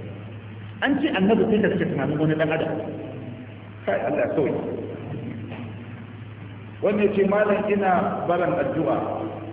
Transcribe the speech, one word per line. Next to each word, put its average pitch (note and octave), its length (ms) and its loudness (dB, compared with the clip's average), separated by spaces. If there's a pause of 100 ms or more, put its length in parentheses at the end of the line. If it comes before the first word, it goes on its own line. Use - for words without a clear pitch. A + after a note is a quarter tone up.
(800)
An C4+ 200 2
ce D#4 120 2
annabi G3+ 380 6
sai G#3 100 6
ka F3+ 100 4
suke E3 220 2
tunanin C#3+ 260 0
wani D#3 160 4
ɗan D#3 180 2
adam. - 200 0 (1120)
Kai - 160 0
Allah - 240 0
ya - 100 0
sauya. - 200 2 (2250)
Wannan G#3 240 4
ya - 80 4
ce, G3+ 100 6
"Malam G#3 460 4
ina G3 560 2
baran F3 260 2
addu'a - 440 0 (560)